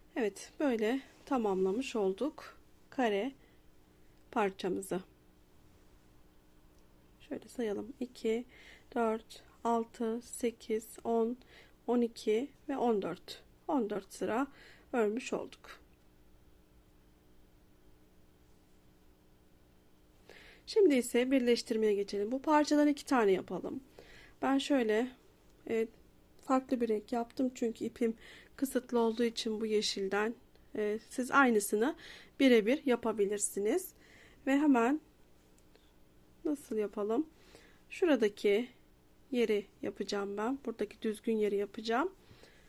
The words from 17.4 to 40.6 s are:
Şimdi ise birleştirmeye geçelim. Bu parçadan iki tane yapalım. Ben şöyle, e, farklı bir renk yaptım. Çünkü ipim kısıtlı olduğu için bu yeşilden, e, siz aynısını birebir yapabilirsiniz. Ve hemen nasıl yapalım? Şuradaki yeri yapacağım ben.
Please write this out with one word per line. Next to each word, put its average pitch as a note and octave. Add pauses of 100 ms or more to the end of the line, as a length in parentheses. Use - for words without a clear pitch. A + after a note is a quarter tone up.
Şimdi F4+
ise B3
birleştirmeye A#3
geçelim. G3+
Bu C4+
parçadan D4
iki C#4+
tane A3+
yapalım. F#3 (580)
Ben C4+
şöyle, B3 (600)
e, A3+ (540)
farklı C4
bir A3+
renk G#3
yaptım. B3
Çünkü A3+
ipim A3+ (400)
kısıtlı A#3+
olduğu A3+
için A3+
bu A3+
yeşilden, G#3 (400)
e, G#3+ (100)
siz B3+
aynısını A#3+ (440)
birebir B3
yapabilirsiniz. A3 (540)
Ve C#4
hemen C#4 (1400)
nasıl C#4
yapalım? G#3+ (600)
Şuradaki A3 (600)
yeri G#3+ (160)
yapacağım G#3+
ben. C4